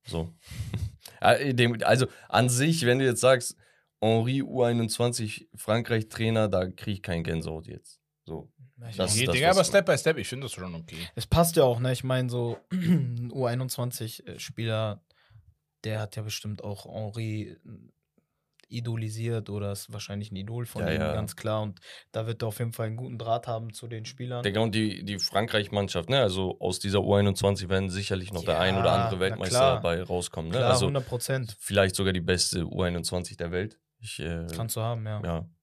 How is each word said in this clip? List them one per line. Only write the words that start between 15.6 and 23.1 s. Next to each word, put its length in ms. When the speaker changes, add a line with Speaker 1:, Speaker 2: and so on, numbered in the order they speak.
Speaker 2:
der 160
hat 160
ja 80
bestimmt 400
auch 280
Henry 640
idolisiert 760
oder 240
ist 180
wahrscheinlich 400
ein 60
Idol 280
von 180
Speaker 1:
Ja, 100
Speaker 2:
ihm, 80
Speaker 1:
ja. 120
Speaker 2:
ganz 220
klar. 260
Und 200
da 120
wird 160
er 60
auf 120
jeden 120
Fall 160
einen 80
guten 220